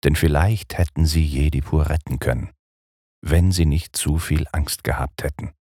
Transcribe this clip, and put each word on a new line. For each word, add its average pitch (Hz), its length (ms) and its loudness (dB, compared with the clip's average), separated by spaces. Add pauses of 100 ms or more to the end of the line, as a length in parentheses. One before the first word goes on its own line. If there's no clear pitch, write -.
Denn 73 100 4
vielleicht 85 600 2
hätten 80 300 2
sie 80 180 2
Jedipur 73 640 0
retten 71 300 -4
können, 62 320 -2 (720)
wenn 85 280 4
sie 85 140 2
nicht 78 320 0
zu 76 220 -2
viel 76 340 -2
Angst - 320 -4
gehabt - 380 -4
hätten. - 400 -8